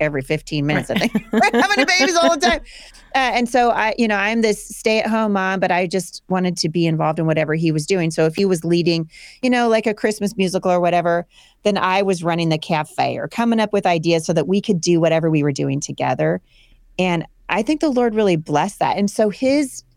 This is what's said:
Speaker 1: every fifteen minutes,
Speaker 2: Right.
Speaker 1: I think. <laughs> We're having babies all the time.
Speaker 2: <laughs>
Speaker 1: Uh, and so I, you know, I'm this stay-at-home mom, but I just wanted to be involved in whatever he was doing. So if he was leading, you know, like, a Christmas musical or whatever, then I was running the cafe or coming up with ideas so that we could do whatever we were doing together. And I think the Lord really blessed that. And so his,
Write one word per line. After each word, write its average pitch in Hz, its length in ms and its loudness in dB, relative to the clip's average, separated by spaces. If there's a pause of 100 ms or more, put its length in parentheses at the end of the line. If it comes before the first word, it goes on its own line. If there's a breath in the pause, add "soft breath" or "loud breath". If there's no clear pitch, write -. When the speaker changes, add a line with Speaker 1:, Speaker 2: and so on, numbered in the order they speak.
Speaker 1:
every 147 200 -2
fifteen 151 440 -4
minutes, 147 240 -2
Speaker 2:
Right. - 140 0
Speaker 1:
I - 40 0
think. 214 200 -4
<laughs> - 40 -10
We're 247 300 2
having 381 240 2
babies 359 320 0
all 339 200 4
the 277 80 -2
time. 339 200 2
Speaker 2:
<laughs> - 60 -20 (440 loud breath)
Speaker 1:
Uh, 262 180 0
and 240 160 0
so 240 220 2
I, 214 260 0
you 233 100 2
know, 214 80 2
I'm 214 280 0
this 208 240 0
stay-at-home 220 680 0
mom, 190 260 0
but 185 120 0
I 180 160 0
just 180 420 -6
wanted 180 280 0
to 175 120 -2
be 165 160 0
involved 156 320 0
in 165 80 -2
whatever 156 300 0
he 165 160 0
was 151 160 -2
doing. 170 240 0
So 160 160 2
if 160 80 -2
he 202 100 0
was 180 180 0
leading, 165 460 0 (320 loud breath)
you 254 80 0
know, 240 180 2
like, 226 200 2
a 214 80 0
Christmas 208 420 -2
musical 185 340 0
or 180 80 2
whatever, 175 460 0 (380 soft breath)
then 208 120 2
I 185 280 0
was 185 200 -2
running 165 260 0
the 160 100 0
cafe 147 580 -2
or 123 100 -8
coming 233 320 0
up 208 140 0
with 202 140 0
ideas 165 400 0
so 170 60 0
that 156 140 0
we 196 140 2
could 185 180 -2
do 170 220 2
whatever 160 300 2
we 156 100 2
were 143 100 0
doing 139 280 -2
together. 143 600 -2 (600 soft breath)
And 180 260 0 (240)
I 202 140 0
think 302 180 -2
the 320 80 2
Lord 240 240 0
really 208 220 2
blessed 156 420 -2
that. 135 180 0
And 202 140 0
so 214 220 0
his, 269 520 -2 (140)